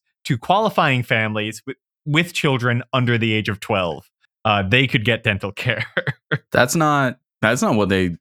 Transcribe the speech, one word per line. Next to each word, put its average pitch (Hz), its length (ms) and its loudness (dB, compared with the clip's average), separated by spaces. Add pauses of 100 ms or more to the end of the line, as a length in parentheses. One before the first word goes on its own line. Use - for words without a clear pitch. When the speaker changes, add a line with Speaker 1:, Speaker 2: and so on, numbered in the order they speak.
(260)
Speaker 1:
to 131 120 -2
qualifying 170 680 0
families 107 600 -2
with, 135 120 -12 (280)
with 165 280 0
children 123 500 0 (100)
under 123 240 2
the 113 140 0
age 107 160 0
of 101 120 -4
twelve. 87 500 -4 (360)
Uh, 101 160 2
they 123 260 4
could 117 180 -2
get 113 180 0
dental 101 280 -2
<laughs> - 20 -20
care. 113 320 -4 (680)
Speaker 2:
That's 127 240 2
not, 147 420 0 (240)
that's 120 200 2
not 202 140 0
what 104 120 2
they 92 340 0